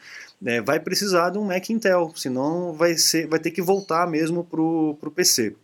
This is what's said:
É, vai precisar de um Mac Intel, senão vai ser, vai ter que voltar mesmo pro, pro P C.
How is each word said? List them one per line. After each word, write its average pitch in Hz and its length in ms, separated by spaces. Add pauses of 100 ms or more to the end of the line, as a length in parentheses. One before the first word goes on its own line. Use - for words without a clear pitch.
(460)
É, 120 140
vai - 220
precisar 180 480
de 180 80
um 208 80
Mac 190 240
Intel, 185 440
senão 156 600
vai 165 240
ser, 160 280
vai 156 140
ter 160 120
que 180 100
voltar 180 440
mesmo 165 380
pro, 160 560
pro 151 100
P 160 140
C. 113 400